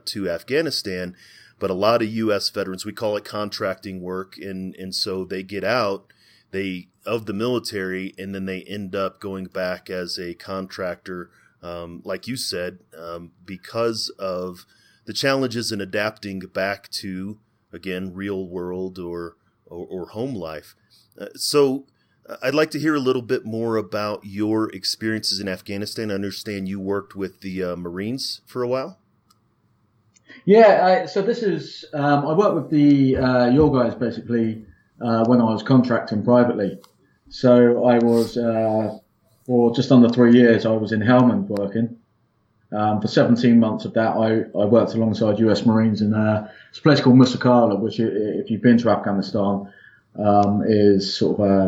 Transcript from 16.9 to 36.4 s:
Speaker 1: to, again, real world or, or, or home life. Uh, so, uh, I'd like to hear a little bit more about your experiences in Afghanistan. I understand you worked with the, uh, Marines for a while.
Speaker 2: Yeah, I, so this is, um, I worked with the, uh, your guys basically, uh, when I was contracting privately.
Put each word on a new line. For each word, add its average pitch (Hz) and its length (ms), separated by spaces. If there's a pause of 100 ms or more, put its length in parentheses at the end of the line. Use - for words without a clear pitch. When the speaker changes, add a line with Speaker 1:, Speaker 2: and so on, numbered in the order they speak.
Speaker 1:
to, 98 480 (340)
again, 92 400
real 95 340
world 90 520
or, 85 380 (300)
or, 87 220
or 90 200
home 120 260
life. 80 400 (440)
Uh, - 160
so, 139 520 (420)
uh, - 140
I'd 131 120
like 156 180
to 151 60
hear 151 160
a 147 60
little 127 220
bit 120 240
more 113 300
about 104 480
your 107 480
experiences 104 680
in 98 80
Afghanistan. 104 600
I 101 40
understand 98 540
you 98 120
worked 98 360
with 95 240
the, 92 220
uh, 87 140
Marines 95 680
for - 180
a 120 60
while. 123 300 (1500)
Speaker 2:
Yeah, 185 580
I, 151 40
so 196 160
this 233 200
is, 170 420 (100)
um, 143 320
I 156 60
worked 190 240
with 139 140
the, 143 460
uh, 127 300
your 139 260
guys 117 220
basically, 113 680 (360)
uh, 113 240
when 120 160
I 113 40
was 110 180
contracting 117 600
privately. 117 540 (500)